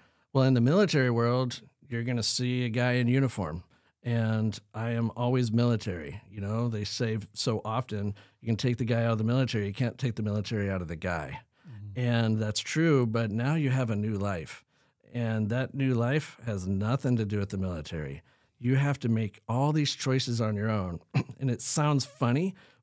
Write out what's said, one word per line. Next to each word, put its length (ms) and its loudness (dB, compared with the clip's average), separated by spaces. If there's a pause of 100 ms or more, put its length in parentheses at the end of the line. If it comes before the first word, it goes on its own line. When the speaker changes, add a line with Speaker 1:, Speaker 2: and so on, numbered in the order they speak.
(340)
Speaker 1:
Well, 100 4
in 100 6
the 80 4
military 480 4
world, 520 0 (260)
you're 160 -4
gonna 200 -2
see 420 0
a 40 -2
guy 240 2
in 140 2
uniform, 560 0 (400)
and 540 0 (160)
I 180 -4
am 240 0
always 360 0
military. 760 0
You 120 -12
know, 260 -2
they 160 -4
say 340 -2 (160)
so 300 -2
often, 500 -4 (280)
you 60 -14
can 100 2
take 200 0
the 80 -2
guy 200 2
out 80 2
of 40 0
the 60 0
military, 440 2
you 60 -4
can't 240 -2
take 180 -2
the 80 -4
military 460 -2
out 120 -2
of 60 -6
the 80 -6
guy. 440 -6 (280)
Speaker 2:
Mm-hmm. 320 -12
Speaker 1:
And 400 2
that's 200 -2
true, 460 4
but 260 0
now 240 0
you 140 2
have 200 2
a 60 0
new 220 0
life. 460 -4 (500)
And 360 0
that 240 -2
new 200 2
life 520 0
has 220 -4
nothing 500 2
to 80 0
do 140 -2
with 100 -2
the 80 -4
military. 640 -6 (380)
You 160 2
have 240 2
to 100 -2
make 400 -2
all 240 2
these 220 0
choices 460 0
on 140 0
your 140 0
own. 300 -2 (140)
<clears throat> 280 -2
And 80 0
it 120 -2
sounds 440 2
funny, 480 0 (300)